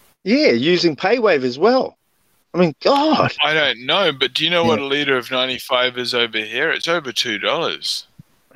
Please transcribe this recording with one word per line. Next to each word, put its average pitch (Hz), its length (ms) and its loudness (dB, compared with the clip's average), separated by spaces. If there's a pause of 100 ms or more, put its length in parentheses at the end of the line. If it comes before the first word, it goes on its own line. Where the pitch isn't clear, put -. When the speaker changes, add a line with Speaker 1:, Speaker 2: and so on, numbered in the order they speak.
(240)
Speaker 1:
Yeah, 262 260 4
using 156 460 2
PayWave 196 480 2
as 127 140 -4
well. 240 360 2 (600)
I 165 40 0
mean, 170 240 2
God. 277 520 2 (100)
Speaker 2:
I 151 80 0
don't 131 320 0
know, 165 260 0
but 131 220 -2
do 147 100 -4
you 160 60 0
know 175 140 2
Speaker 3:
Yeah. 165 60 2
Speaker 2:
what 156 100 2
a 143 80 -4
litre 139 320 0
of 120 120 -6
ninety-five 127 680 -2
is 123 160 -4
over 117 240 0
here? 117 340 -2
It's - 160 -4
over 165 240 -2
two 110 260 -4
dollars. 104 680 -4 (500)